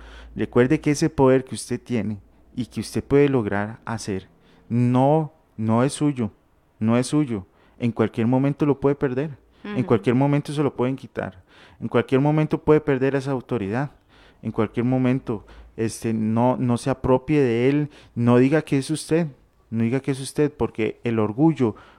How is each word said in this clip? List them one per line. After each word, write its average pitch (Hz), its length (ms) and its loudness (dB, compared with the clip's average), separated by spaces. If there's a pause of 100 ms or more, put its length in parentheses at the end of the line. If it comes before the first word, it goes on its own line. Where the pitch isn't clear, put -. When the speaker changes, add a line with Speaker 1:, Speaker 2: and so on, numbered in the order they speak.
(360)
Speaker 1:
recuerde 127 440 2
que 151 120 -2
ese 151 180 0
poder 131 340 4
que - 120 -12
usted - 260 -8
tiene 107 380 -4 (360)
y 123 120 -6
que - 120 -12
usted 107 240 -6
puede 143 240 4
lograr 107 580 -2
hacer, 107 420 -8 (420)
no, 131 640 2 (240)
no 113 260 0
es 139 100 -2
suyo, 127 380 -2 (480)
no 113 180 2
es 127 100 0
suyo. 120 380 -2 (340)
En 120 120 -2
cualquier 113 360 0
momento 139 380 0
lo 139 140 0
puede 143 160 2
perder, 139 360 -4 (320)
en 202 160 -6
Speaker 2:
Ujú. 117 80 0
Speaker 1:
cualquier 120 280 2
momento 143 380 0
se 147 100 -2
lo 131 120 -2
pueden 127 200 -2
quitar, 104 480 -10 (380)
en 113 60 -8
cualquier 120 340 2
momento 151 420 2
puede 151 180 4
perder 135 340 0
esa 139 160 -4
autoridad, 120 600 -4 (500)
en 113 100 -8
cualquier 113 340 -2
momento, 127 600 0 (300)
este, 113 380 -4
no, 113 440 0
no 120 200 -2
se 139 120 -6
apropie 131 520 0
de 120 280 2
él, 147 200 0 (260)
no 120 220 4
diga 135 240 4
que 143 160 -2
es 135 120 -2
usted, 156 380 -2 (440)
no 113 120 -2
diga 120 180 0
que 143 100 -4
es 131 80 -4
usted, 147 320 -2
porque 110 520 -4
el 117 160 -2
orgullo 117 560 2 (240)